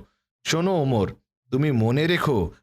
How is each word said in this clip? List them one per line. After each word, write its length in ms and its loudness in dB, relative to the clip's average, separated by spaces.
শোনো 360 0
ওমর, 320 0
তুমি 220 0
মনে 340 2
রেখো 440 0